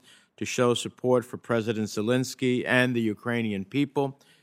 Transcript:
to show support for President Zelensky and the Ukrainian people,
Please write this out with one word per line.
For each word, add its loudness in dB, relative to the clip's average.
to -6
show 2
support 0
for -14
President -2
Zelensky 0
and 2
the 0
Ukrainian -2
people, -4